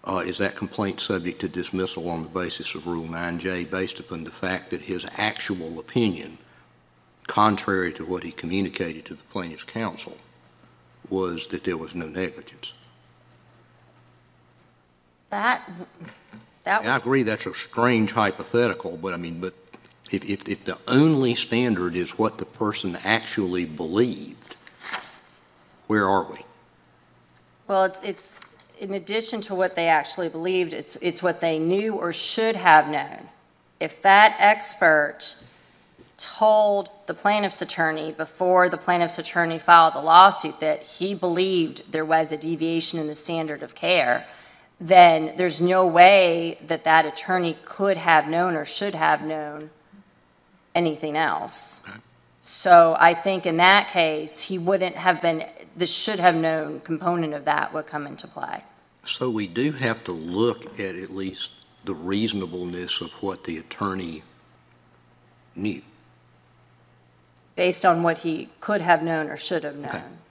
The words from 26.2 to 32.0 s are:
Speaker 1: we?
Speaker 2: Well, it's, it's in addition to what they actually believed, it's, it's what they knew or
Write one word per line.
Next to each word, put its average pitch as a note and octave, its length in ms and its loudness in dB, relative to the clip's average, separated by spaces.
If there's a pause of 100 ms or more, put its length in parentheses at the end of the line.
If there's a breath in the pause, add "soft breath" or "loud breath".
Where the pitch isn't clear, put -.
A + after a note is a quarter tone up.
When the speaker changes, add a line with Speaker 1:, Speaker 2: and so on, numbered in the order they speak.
Speaker 1:
we? - 80 -16 (1300)
Speaker 2:
Well, F#3+ 180 2
it's, F#3+ 180 -4
it's - 380 -12 (380)
in G3 160 -8
addition G#3 480 -4
to G3+ 120 -8
what F#3 200 0
they E3 140 0
actually D#3+ 400 0
believed, F3 440 -2
it's, - 240 -10
it's F3 260 -4
what F3 180 -2
they E3 180 -2
knew G3 360 0
or E3+ 180 -4